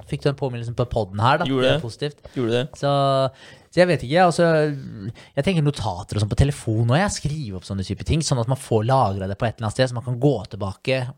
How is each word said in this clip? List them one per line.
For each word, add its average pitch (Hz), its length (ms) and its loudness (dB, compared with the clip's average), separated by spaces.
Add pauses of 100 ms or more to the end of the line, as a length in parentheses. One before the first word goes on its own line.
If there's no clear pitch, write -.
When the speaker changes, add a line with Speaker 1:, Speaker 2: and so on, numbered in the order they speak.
Speaker 1:
fikk 143 180 -6
du 147 60 2
den 139 60 0
påminnelsen 120 400 -6
på 123 140 0
podden 101 320 -2
her 131 160 4
da? 156 80 -2
Speaker 2:
Gjorde 131 160 0
Speaker 1:
Det 131 100 4
er 139 80 2
Speaker 2:
det. - 20 -4
Speaker 1:
positivt. - 540 -10
Speaker 2:
Gjorde 120 160 0
det. 123 240 0
Speaker 1:
Så, 139 560 2 (400)
så - 40 -20
jeg 175 120 6
vet 160 160 0
ikke, 160 240 4
altså, 147 840 0 (240)
jeg 143 80 -2
tenker 180 180 2
notater 107 540 -2
og 104 40 0
sånn 104 80 0
på - 60 -2
telefon, 117 560 2
og 135 60 4
jeg 196 140 2
skriver 143 440 -6
opp 90 80 -12
sånne 98 240 -4
type - 160 -6
ting, 147 160 0
sånn 139 220 0
at 110 80 -2
man 131 80 0
får 110 280 0
lagret 101 440 2
det 98 100 -6
på 120 80 0
et 107 100 -4
eller 113 100 -4
annet 104 40 -2
sted, 127 180 2
så 123 40 -6
man 117 100 -6
kan 123 160 -6
gå 123 300 2
tilbake 123 680 -4